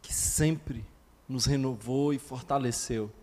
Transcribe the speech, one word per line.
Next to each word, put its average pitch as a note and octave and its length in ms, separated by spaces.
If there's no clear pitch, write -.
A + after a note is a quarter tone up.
que - 120
sempre D3+ 680
nos B2+ 180
renovou C3+ 680
e C3+ 40
fortaleceu B2 920